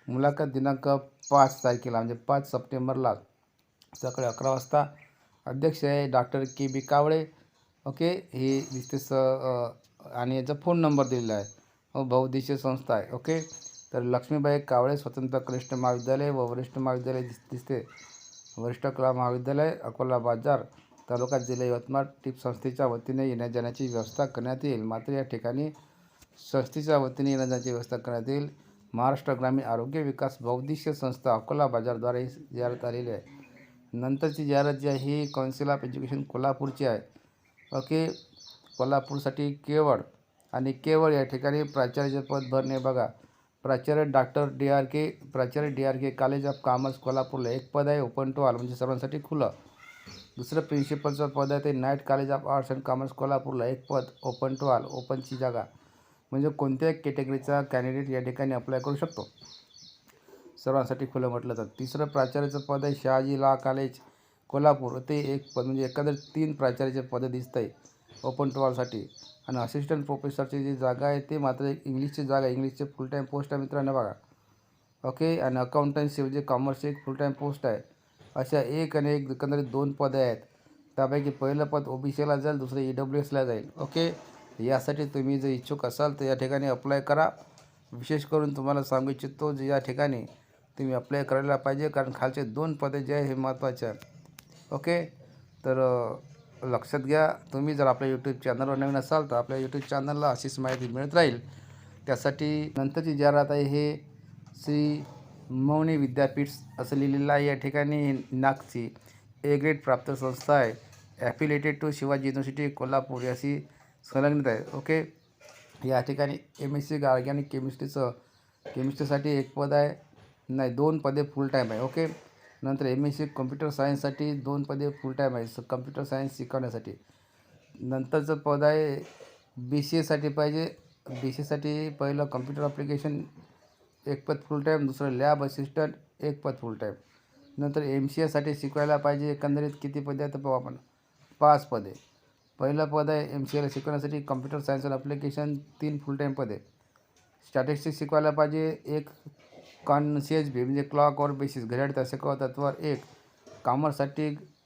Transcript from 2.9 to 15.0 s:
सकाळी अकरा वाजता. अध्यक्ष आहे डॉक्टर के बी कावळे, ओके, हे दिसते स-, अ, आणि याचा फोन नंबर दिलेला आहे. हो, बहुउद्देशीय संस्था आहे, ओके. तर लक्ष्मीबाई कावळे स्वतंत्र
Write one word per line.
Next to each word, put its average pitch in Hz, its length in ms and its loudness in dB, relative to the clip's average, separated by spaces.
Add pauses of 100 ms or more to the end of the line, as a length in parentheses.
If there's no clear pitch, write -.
सकाळी 127 340 -4
अकरा 131 220 -2
वाजता. 143 360 2 (600)
अध्यक्ष 147 380 0
आहे 143 260 2
डॉक्टर 127 340 2
के 135 220 -4
बी 131 140 -2
कावळे, 151 460 4 (600)
ओके, 165 480 -2
हे 135 380 0
दिसते 131 260 -6
स-, 139 140 -6
अ, 131 560 2 (460)
आणि 123 220 -2
याचा 131 260 -2
फोन 175 160 4
नंबर 147 280 6
दिलेला 117 280 0
आहे. 101 100 -2 (500)
हो, 135 100 -2
बहुउद्देशीय 131 520 2
संस्था 127 380 -2
आहे, 104 200 -2
ओके. 156 260 -2 (520)
तर 123 100 -2
लक्ष्मीबाई 143 580 2
कावळे 135 360 2
स्वतंत्र 131 420 -4